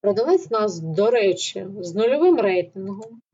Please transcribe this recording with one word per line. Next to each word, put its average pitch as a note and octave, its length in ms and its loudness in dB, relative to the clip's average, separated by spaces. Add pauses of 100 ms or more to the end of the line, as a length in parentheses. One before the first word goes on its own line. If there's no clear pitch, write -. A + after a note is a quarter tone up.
Продавець A#3+ 500 2
нас, G#3+ 280 -2
до D#3+ 320 0
речі, F#3+ 560 0 (120)
з F3 160 -10
нульовим C#4+ 440 4
рейтингом. G3 840 -4 (120)